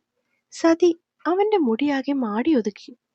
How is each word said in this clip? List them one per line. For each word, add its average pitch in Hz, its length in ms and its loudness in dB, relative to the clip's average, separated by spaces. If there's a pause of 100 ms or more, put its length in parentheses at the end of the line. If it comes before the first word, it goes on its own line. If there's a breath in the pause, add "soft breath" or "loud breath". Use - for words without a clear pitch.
(540)
സതി 330 360 2 (360)
അവന്റെ 403 320 0
മുടിയാകെ 277 560 -2
മാടി 247 420 -2
ഒതുക്കി. 220 380 -4 (220)